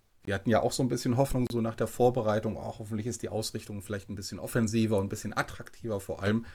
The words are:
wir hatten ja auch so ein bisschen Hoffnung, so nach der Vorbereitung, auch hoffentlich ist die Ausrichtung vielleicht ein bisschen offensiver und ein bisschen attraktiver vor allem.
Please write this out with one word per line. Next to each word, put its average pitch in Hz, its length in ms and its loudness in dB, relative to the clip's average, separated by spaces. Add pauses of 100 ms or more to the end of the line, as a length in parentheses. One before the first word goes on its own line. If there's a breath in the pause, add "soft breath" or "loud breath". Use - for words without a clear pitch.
(240)
wir 98 100 0
hatten 98 160 0
ja 107 100 6
auch 120 120 2
so - 100 0
ein 127 80 2
bisschen 123 260 0
Hoffnung, 131 340 2
so 117 120 0
nach 113 140 -2
der 113 100 0
Vorbereitung, 110 720 2
auch - 200 -8
hoffentlich 107 280 -4
ist 117 160 -6
die - 80 -6
Ausrichtung 104 500 -4
vielleicht 101 300 -8
ein 101 60 -6
bisschen 98 220 -8
offensiver 110 600 2
und 98 80 2
ein - 20 -6
bisschen 104 260 -6
attraktiver - 640 -4
vor - 240 -6
allem. 107 220 4 (100)